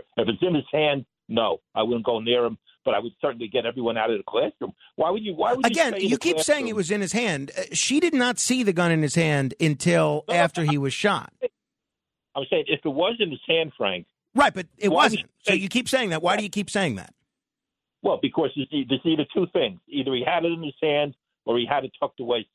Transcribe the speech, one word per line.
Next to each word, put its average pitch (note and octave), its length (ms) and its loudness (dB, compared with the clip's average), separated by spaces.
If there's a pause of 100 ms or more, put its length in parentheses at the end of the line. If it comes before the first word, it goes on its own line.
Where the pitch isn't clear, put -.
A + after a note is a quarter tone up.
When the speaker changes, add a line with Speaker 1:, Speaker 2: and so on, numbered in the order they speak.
(180)
Speaker 1:
If A#2 100 0
it's D3 140 -2
in F3+ 140 2
his C#3 180 -2
hand, D3 320 0 (240)
no, A2 300 0 (140)
I A2 100 0
wouldn't A#2 220 -2
go A#2 140 0
near A#2+ 240 0
him, A#2 140 -2 (260)
but A#2+ 100 0
I G2+ 60 0
would A2+ 220 -10
certainly A#2+ 260 -4
get A2+ 180 -2
everyone A#2 320 -4
out A2+ 140 0
of G#2+ 60 0
the G2 100 -8
classroom. - 460 -4 (240)
Why D#3+ 140 0
would A3 120 -4
you, G3+ 100 -6
why G#3 200 0
would B3+ 120 0
you A#3+ 60 2
Speaker 2:
Again, C#4 220 2
Speaker 1:
stay G3 100 -6
in G3+ 60 2
Speaker 2:
you B3 80 2
Speaker 1:
the - 20 -2
Speaker 2:
keep D#4 220 0
saying D4 240 0
Speaker 1:
classroom? - 20 -4
Speaker 2:
it A3 80 -4
was F#3 160 -2
in G#3 80 0
his F#3+ 140 -4
hand. E3+ 440 -2
Uh, - 40 -4 (100)
she C4+ 300 0
did E4 120 2
not B3 240 2
see B3+ 260 0
the G3+ 100 4
gun F3 180 6
in D#3+ 100 4
his D3 140 0
hand D3 460 2
until D#3 640 2
Speaker 1:
No, A#3 60 -2
no, E3+ 80 4
Speaker 2:
after E3 240 0
Speaker 1:
no. D3+ 60 2
Speaker 2:
he D3 60 2
was C#3 160 -2
shot. G3 380 -2 (1040)
Speaker 1:
I'm C#3 140 -4
saying D#3 180 0
if D#3 160 -2
it D#3+ 60 -2
was F3+ 300 0
in F#3+ 100 -2
his C3 180 -10
hand, D#3+ 300 0
Frank. F#2+ 300 -4 (280)
Speaker 2:
Right, C4+ 180 4
but F3+ 140 -10 (100)
it G#3 120 0
Speaker 1:
Why F3 140 6
would B3 100 6
Speaker 2:
wasn't. - 80 -2
Speaker 1:
you - 60 -12 (160)
Speaker 2:
So G#3 100 0
Speaker 1:
say F#3+ 60 2
Speaker 2:
you G3 100 -4
keep B3 180 -2
saying B3 220 0
that. D#3+ 120 -2
Why F3 140 2
do G#3 80 -2
you G3+ 60 -6
keep G3+ 200 -4
saying F3 260 0
that? - 180 -12 (880)
Speaker 1:
Well, D#3 200 0
because C#3 360 0
there's C3+ 140 -4
e-, C#3 180 -2
there's C3+ 160 -2
either D#3 280 0
two F3+ 200 0
things. A2+ 340 0
Either C3+ 260 -4
he A#2+ 120 -2
had E3 180 0
it E3+ 80 0
in E3 120 -6
his D3 180 -8
hand D3 340 0 (300)
or A#2 120 0
he A#2+ 80 0
had C3+ 200 -2
it B2+ 120 -12
tucked - 220 -6
away A#2 360 -2